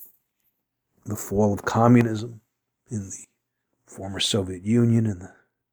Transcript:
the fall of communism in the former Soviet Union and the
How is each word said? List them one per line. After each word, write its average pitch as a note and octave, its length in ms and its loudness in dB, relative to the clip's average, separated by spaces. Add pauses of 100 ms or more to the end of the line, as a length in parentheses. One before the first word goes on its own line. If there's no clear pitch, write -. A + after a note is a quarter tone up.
(1080)
the G#2 80 -8
fall G2+ 380 0
of F#2 120 -6
communism A#2 760 2 (500)
in G2 200 -8
the - 160 -18 (600)
former F#2+ 340 -12
Soviet F#2 440 -4
Union A2+ 420 2
and F#2 140 -4
the F#2 120 -18 (400)